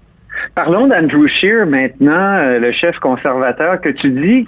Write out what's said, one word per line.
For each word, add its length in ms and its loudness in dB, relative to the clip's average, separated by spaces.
Parlons 320 0
d'Andrew 400 2
Scheer 400 0
maintenant, 680 0
euh, 220 0
le 120 0
chef 280 -2
conservateur 800 -2
que 100 -2
tu 200 -2
dis, 380 2